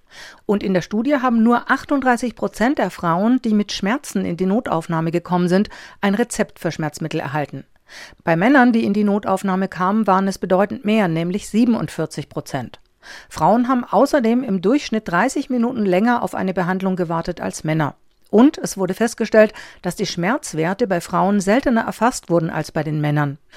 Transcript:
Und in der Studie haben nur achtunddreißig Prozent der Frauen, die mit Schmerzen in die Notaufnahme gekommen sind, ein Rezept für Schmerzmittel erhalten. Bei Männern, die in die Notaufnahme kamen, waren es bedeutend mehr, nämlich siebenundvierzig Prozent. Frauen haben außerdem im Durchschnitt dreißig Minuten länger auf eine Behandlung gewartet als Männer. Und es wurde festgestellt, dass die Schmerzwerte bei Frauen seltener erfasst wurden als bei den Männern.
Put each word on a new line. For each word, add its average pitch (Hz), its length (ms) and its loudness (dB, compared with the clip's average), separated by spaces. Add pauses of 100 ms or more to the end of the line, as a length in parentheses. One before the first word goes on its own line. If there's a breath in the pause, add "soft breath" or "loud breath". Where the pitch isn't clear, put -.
(460 loud breath)
Und 202 160 0
in 190 120 0
der 170 80 0
Studie 240 340 -2
haben 233 260 2
nur 233 280 2
achtunddreißig 254 680 0
Prozent 226 420 -2
der 254 120 0
Frauen, 196 520 0
die 220 120 0
mit 208 180 0
Schmerzen 196 520 -4
in 175 120 -4
die 185 100 0
Notaufnahme 170 640 0
gekommen 175 380 0
sind, 190 220 2 (300 loud breath)
ein 202 140 0
Rezept 226 440 -2
für 170 120 -4
Schmerzmittel 156 500 -6
erhalten. 139 440 -6 (580 loud breath)
Bei 165 140 2
Männern, 247 360 6
die 226 120 2
in 202 80 0
die 214 120 0
Notaufnahme 190 640 0
kamen, 202 380 -2
waren 196 220 2
es 185 100 -4
bedeutend 196 460 0
mehr, 208 240 2
nämlich 170 400 -4
siebenundvierzig 170 800 0
Prozent. - 520 -8 (480 loud breath)
Frauen 226 400 2
haben 247 160 0
außerdem 247 600 2
im 196 180 -2
Durchschnitt 220 460 0
dreißig 233 420 -2
Minuten 233 340 0
länger 202 380 2
auf - 120 -4
eine 185 200 -2
Behandlung 185 420 -2
gewartet 170 440 -4
als - 240 -8
Männer. 156 300 -2 (360)
Und 254 280 6
es - 180 -6
wurde 190 180 -2
festgestellt, 220 580 2 (300 loud breath)
dass 180 120 -4
die 202 120 -4
Schmerzwerte 175 840 -2
bei 180 120 0
Frauen 185 400 0
seltener 226 420 2
erfasst - 480 -2
wurden 165 200 0
als - 220 -6
bei 160 100 -2
den 151 180 -4
Männern. 147 380 0 (180 loud breath)